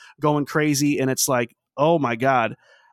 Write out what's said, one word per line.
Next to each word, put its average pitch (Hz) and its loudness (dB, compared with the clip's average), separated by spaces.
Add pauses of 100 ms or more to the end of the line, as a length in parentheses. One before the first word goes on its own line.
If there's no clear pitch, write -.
(200)
going 147 0
crazy. 147 0
And 131 0
it's - -2
like, 123 -2 (200)
"Oh 160 2
my 127 -2
God, 120 0 (360)